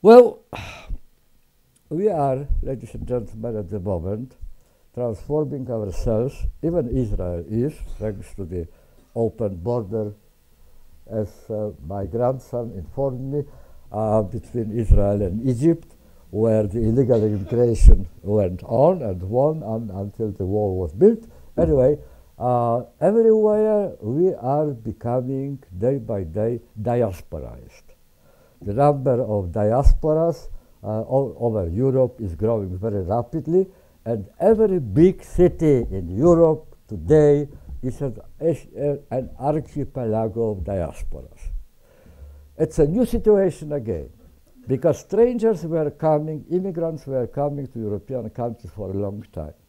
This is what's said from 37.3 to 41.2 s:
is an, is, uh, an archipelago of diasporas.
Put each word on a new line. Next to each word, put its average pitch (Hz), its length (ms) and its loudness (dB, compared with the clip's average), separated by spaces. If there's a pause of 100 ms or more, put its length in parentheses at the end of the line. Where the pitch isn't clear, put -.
is 127 200 -6
an, 123 160 -6 (220)
is, 156 280 -2 (100)
uh, 143 200 -2 (120)
an 127 200 -6 (100)
archipelago 113 1120 -4
of 101 80 -6
diasporas. 80 800 -8 (1160)